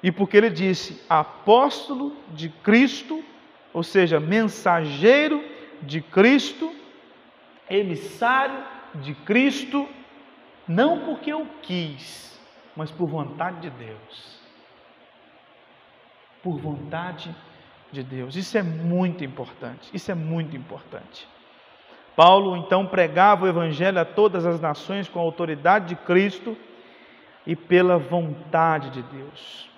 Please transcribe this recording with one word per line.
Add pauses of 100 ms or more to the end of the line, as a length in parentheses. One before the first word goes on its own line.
E
porque
ele
disse,
"Apóstolo (120)
de (120)
Cristo", (540)
ou
seja,
mensageiro (400)
de
Cristo, (960)
emissário (320)
de
Cristo, (800)
não
porque
eu (140)
quis, (380)
mas
por
vontade
de
Deus. (2000)
Por
vontade (560)
de
Deus.
Isso
é
muito
importante.
Isso
é
muito
importante. (880)
Paulo,
então,
pregava
o
evangelho
a
todas
as
nações
com
a
autoridade
de
Cristo (880)
e
pela
vontade
de
Deus.